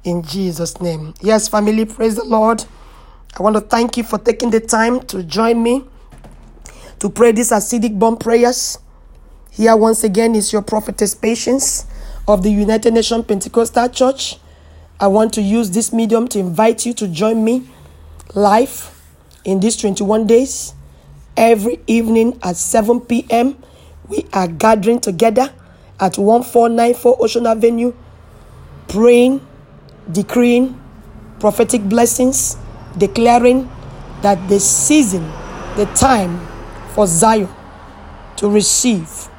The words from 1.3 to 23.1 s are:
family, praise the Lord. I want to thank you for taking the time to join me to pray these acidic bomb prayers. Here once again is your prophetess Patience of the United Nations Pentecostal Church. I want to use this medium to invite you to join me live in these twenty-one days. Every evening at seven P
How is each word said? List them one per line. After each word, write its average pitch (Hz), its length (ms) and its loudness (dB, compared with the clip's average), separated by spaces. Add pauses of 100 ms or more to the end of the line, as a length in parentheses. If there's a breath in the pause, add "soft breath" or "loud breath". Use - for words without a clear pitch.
family, 214 380 0
praise 226 300 -4
the 233 100 -6
Lord. 220 400 0 (760 soft breath)
I 180 40 -4
want 214 120 2
to 208 60 0
thank 233 340 -2
you 240 80 -4
for 220 140 -6
taking 233 320 -2
the 226 100 2
time 226 480 0
to 190 160 -8
join 226 400 0
me 254 220 0 (1120 loud breath)
to 208 100 -2
pray 233 220 4
these 226 200 0
acidic 214 460 -2
bomb 226 200 2
prayers. 240 600 0 (720)
Here 226 240 4
once 220 280 2
again 226 320 0
is 208 160 -2
your 214 100 -2
prophetess 208 520 -4
Patience - 720 -2 (420 loud breath)
of 202 160 2
the 214 80 2
United 220 420 2
Nations 226 320 0
Pentecostal 233 640 0
Church. - 500 -2 (600 soft breath)
I 202 80 2
want 220 260 2
to 214 80 -2
use 208 300 0
this 226 220 -2
medium 226 360 0
to 208 100 -4
invite 214 460 0
you 240 80 -4
to 214 140 -6
join 214 360 0
me 254 240 -2 (680 soft breath)
live 208 540 2 (560)
in 190 140 0
these 220 180 0
twenty-one 208 500 -2
days. 240 460 0 (640 soft breath)
Every 226 520 2
evening 226 560 0
at 180 140 -4
seven 233 440 0
P 240 280 -4